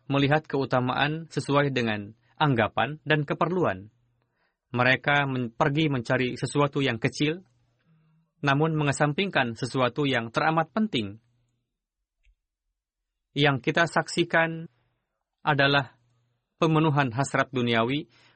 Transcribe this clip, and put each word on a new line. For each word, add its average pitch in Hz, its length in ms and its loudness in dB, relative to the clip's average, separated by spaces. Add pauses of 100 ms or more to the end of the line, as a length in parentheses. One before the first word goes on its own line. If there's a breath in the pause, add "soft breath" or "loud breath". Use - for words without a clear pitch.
melihat 139 400 2
keutamaan 135 800 -2
sesuai 143 480 0
dengan 107 400 -2 (260)
anggapan 127 640 2
dan 147 160 2
keperluan. 143 720 -4 (800)
Mereka 131 560 2
men-, 127 240 -4
pergi 147 400 0
mencari 127 400 0
sesuatu 143 480 -2
yang 123 160 0
kecil, 151 480 -2 (960)
namun 143 320 2
mengesampingkan 147 800 0
sesuatu 131 560 -2
yang 117 240 -2
teramat 160 400 0
penting. 117 480 -2 (2250)
Yang 143 240 4
kita 170 240 2
saksikan 165 800 -2 (800)
adalah 139 480 2 (640)
pemenuhan 151 560 2
hasrat 135 400 -2
duniawi 120 560 0 (260 soft breath)